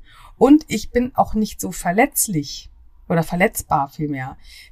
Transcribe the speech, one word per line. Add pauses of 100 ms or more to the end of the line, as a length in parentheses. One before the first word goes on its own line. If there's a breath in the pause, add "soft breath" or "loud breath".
(380 soft breath)
und
ich
bin
auch
nicht
so
verletzlich (380)
oder
verletzbar
vielmehr, (360 loud breath)